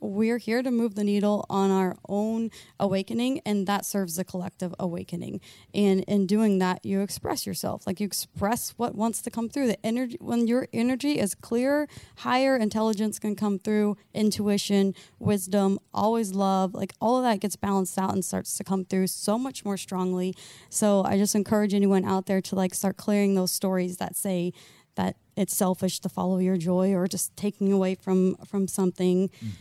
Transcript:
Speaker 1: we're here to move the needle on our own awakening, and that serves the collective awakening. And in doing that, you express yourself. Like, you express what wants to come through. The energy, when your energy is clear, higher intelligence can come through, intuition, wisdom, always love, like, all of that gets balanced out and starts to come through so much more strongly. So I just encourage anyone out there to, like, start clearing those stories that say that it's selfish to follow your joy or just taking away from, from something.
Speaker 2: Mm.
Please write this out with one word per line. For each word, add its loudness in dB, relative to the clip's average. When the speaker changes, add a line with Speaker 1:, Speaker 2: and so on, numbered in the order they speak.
Speaker 1:
we're 0
here -2
to -2
move 0
the -2
needle 2
on 2
our 2
own -2
awakening, 0
and 0
that 0
serves -4
the -4
collective -8
awakening. -6
And 4
in 2
doing 4
that, 0
you 0
express -6
yourself. -6
Like, -4
you -2
express -4
what -4
wants -2
to -8
come -4
through. -2
The -2
energy, -2
when 0
your 2
energy 0
is -2
clear, 0
higher 2
intelligence 0
can -2
come 0
through, 0
intuition, 2
wisdom, 2
always 0
love, 2
like, -6
all 2
of 2
that 2
gets -4
balanced 0
out 0
and -2
starts -4
to -8
come -2
through 0
so -2
much -8
more -2
strongly. -2
So 4
I 2
just 2
encourage 2
anyone 4
out 0
there 0
to, -6
like, 0
start -2
clearing 2
those 2
stories -2
that -6
say -2
that -2
it's -2
selfish 0
to -6
follow 0
your 2
joy 2
or 2
just -6
taking -2
away 2
from, 2
from -2
something. 2
Speaker 2:
Mm. -10